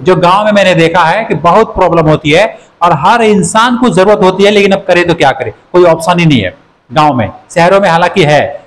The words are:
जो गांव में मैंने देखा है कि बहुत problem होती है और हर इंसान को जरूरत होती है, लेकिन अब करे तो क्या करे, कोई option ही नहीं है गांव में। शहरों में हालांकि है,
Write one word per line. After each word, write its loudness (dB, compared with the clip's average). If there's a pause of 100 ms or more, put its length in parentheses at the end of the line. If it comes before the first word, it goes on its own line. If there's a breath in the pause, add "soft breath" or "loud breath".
जो 2
गांव 0
में 0
मैंने 2
देखा 0
है -2
कि -6
बहुत 0
problem 0
होती -2
है 0 (240 loud breath)
और 2
हर 0
इंसान 0
को 0
जरूरत 2
होती 0
है, 4
लेकिन 0
अब -4
करे 0
तो -2
क्या 0
करे, -8 (180)
कोई 2
option 0
ही 2
नहीं 2
है -6 (360)
गांव 0
में। -4 (200)
शहरों 2
में 0
हालांकि 0
है, -2